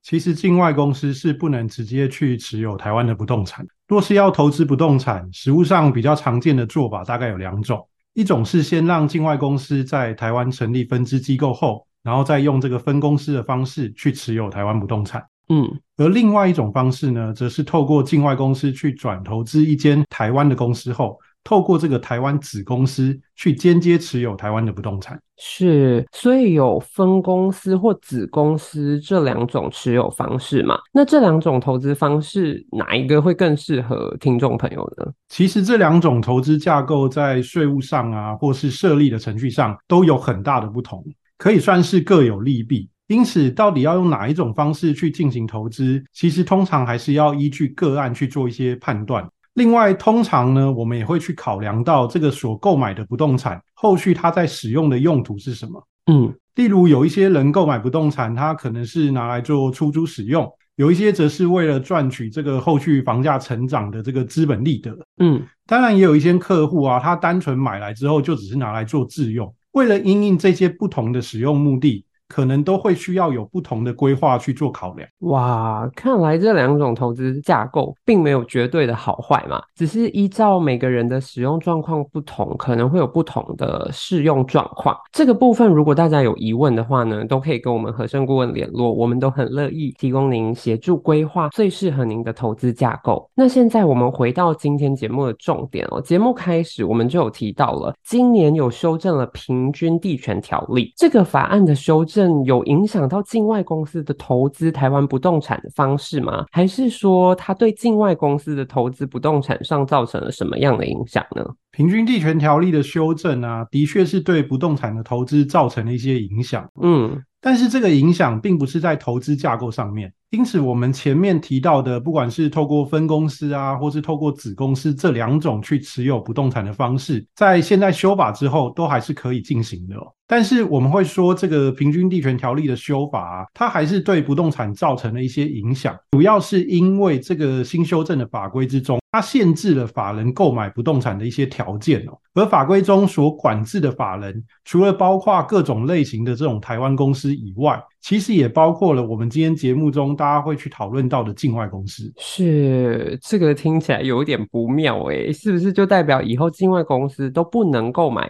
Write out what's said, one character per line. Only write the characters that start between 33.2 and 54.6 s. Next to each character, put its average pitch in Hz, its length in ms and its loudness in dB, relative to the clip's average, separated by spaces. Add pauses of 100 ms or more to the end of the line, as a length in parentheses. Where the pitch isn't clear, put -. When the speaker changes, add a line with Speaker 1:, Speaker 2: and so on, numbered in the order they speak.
Speaker 2:
会 175 140 2
更 160 220 2
适 143 260 -4
合 113 380 -6
听 123 180 2
众 120 180 0
朋 - 140 -4
友 - 260 -10
呢？ 50 160 -10 (160)
Speaker 1:
其 - 200 2
实 202 140 0
这 226 140 2
两 170 240 6
种 127 200 2
投 123 200 0
资 151 160 2
架 151 240 2
构 135 280 0
在 135 340 0
税 151 240 -2
务 139 140 0
上 123 320 -4
啊， 107 240 -6
或 139 160 0
是 135 180 -2
设 160 240 0
立 147 160 4
的 113 80 -4
程 110 180 -8
序 123 140 -4
上 117 260 -2 (120)
都 180 160 6
有 156 120 4
很 98 240 -4
大 131 200 -2
的 107 80 -8
不 117 120 -6
同， - 240 -16 (320)
可 - 140 2
以 208 80 6
算 180 240 4
是 175 180 2
各 170 220 4
有 107 180 2
利 120 220 0
弊。 113 260 -4 (200)
因 226 160 4
此， 139 260 2
到 208 220 2
底 135 100 0
要 165 140 2
用 180 120 2
哪 110 200 -2
一 151 40 0
种 135 220 -2
方 151 180 0
式 151 220 0
去 165 160 -2
进 147 200 0
行 117 140 -4
投 110 240 -8
资， 131 340 -2 (100)
其 170 180 0
实 175 140 0
通 190 200 2
常 139 220 0
还 120 100 -2
是 139 180 -2
要 147 200 4
依 143 160 0
据 139 180 -2
个 143 300 0
案 127 160 -2
去 135 140 -4
做 127 200 -2
一 117 40 -4
些 123 240 -4
判 107 280 -6
断。 113 240 -4 (240)
另 233 200 4
外， 214 220 4
通 220 260 2
常 131 320 2
呢， 135 200 4
我 117 120 -4
们 117 140 -2
也 110 60 -4
会 170 120 -2
去 165 160 -4
考 104 280 -6
量 107 240 -4
到 131 240 4
这 180 100 -2
个 151 100 2
所 113 280 -4
购 190 200 2
买 113 160 0
的 107 120 -10
不 120 120 -6
动 135 220 2
产， 92 220 -6 (140)
后 196 220 2
续 180 160 0
它 170 160 0
在 175 160 2
使 - 260 -6